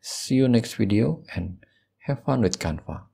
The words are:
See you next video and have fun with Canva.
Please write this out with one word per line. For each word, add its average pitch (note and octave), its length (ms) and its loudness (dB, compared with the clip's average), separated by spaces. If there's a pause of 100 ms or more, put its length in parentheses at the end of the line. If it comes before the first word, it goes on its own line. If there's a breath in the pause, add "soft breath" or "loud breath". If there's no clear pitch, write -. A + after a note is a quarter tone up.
See - 340 -4
you C3 140 4
next A#2+ 260 2
video A2 480 0 (120)
and F2+ 300 -8 (360 soft breath)
have - 240 -6
fun C3 160 0
with F#2+ 180 2
Canva. D#2 440 -6 (120)